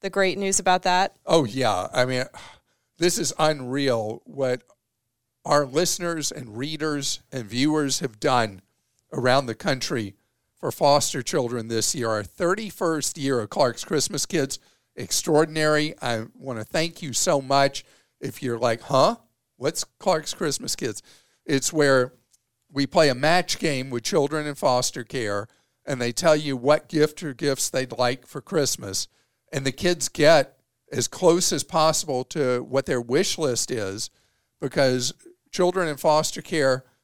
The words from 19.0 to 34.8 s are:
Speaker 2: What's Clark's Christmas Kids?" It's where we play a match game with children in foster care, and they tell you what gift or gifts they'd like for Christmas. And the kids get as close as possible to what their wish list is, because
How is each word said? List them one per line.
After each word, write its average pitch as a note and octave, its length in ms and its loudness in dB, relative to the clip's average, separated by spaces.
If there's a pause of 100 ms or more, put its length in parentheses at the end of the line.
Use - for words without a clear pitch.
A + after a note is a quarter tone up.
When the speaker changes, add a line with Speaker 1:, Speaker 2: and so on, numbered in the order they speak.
Speaker 2:
What's D3 280 -4 (140)
Clark's D#3+ 360 -2
Christmas - 420 -4
Kids?" - 260 -8 (420)
It's - 280 -2
where C3+ 400 4 (580)
we C#3 160 -2
play D#3+ 220 4
a B2+ 60 2
match D#3+ 440 2
game C3+ 320 -2
with A#2+ 140 -6
children D3+ 420 0
in D3 80 -6
foster B2+ 480 0
care, G#2+ 460 -4 (360)
and C3+ 160 -6
they A#2+ 120 -2
tell D#3 240 4
you C#3+ 200 -4
what C3+ 320 2
gift D3+ 360 0
or C#3 100 -8
gifts C#3 340 -2
they'd C3 240 -4
like B2 340 -2
for C3+ 140 -14
Christmas. B2 680 -2 (440)
And C3+ 140 -4
the C3+ 60 0
kids F3+ 360 -2
get D3+ 500 4 (340)
as B2+ 160 -2
close F3 440 2
as D3 120 -4
possible D#3 600 0
to B2+ 360 -2
what C3 240 -2
their C3 140 -2
wish B2+ 360 0
list C3 340 -2
is, G#2+ 400 -6 (500)
because C3 520 0 (380)